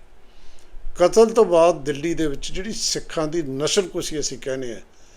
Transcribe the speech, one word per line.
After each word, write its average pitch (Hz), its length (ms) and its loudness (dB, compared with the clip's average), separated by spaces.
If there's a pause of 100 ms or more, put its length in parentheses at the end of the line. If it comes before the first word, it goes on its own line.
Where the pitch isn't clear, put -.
(1000)
ਕਤਲ 220 300 6
ਤੋਂ 226 160 4
ਬਾਅਦ 170 380 4
ਦਿੱਲੀ 147 300 -2
ਦੇ 160 140 0
ਵਿੱਚ 139 240 -6
ਜਿਹੜੀ 190 200 -4
ਸਿੱਖਾਂ - 560 -4
ਦੀ 165 140 -2
ਨਸਲਕੁਸ਼ੀ 151 760 -2
ਅਸੀਂ 135 180 -4
ਕਹਿੰਦੇ 131 360 -6
ਹਾਂ, 95 80 -14 (360)